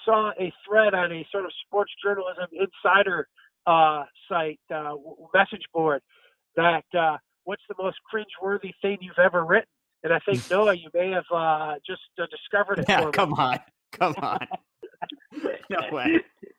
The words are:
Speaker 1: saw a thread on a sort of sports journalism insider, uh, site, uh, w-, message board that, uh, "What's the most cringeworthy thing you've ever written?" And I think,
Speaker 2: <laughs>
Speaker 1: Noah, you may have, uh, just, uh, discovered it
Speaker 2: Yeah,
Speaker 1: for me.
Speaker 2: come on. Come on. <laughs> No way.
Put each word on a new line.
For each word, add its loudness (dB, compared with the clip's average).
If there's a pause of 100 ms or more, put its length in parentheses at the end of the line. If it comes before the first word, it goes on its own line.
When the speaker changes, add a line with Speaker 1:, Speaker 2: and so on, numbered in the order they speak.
Speaker 1:
saw 4
a -4 (160)
thread 4
on 0
a -10
sort -6
of -10 (140)
sports -2 (120)
journalism -4
insider, 0 (380)
uh, 4 (240)
site, -4 (120)
uh, -8
w-, -16
message 2 (100)
board 0 (560)
that, 2 (140)
uh, 2 (280)
"What's -10
the -10
most -6 (160)
cringeworthy -6 (100)
thing -2
you've -4
ever 4
written?" 2 (340)
And -2
I 4
think, -2
Speaker 2:
<laughs> -8
Speaker 1:
Noah, 4
you -6
may 0
have, -2 (100)
uh, 0 (100)
just, -10 (180)
uh, -4
discovered -2
it -4
Speaker 2:
Yeah, 4
Speaker 1:
for 0
me. -4
Speaker 2:
come 0
on. 0 (340)
Come -2
on. -4
<laughs> -14 (1200)
No -4
way. 0 (400)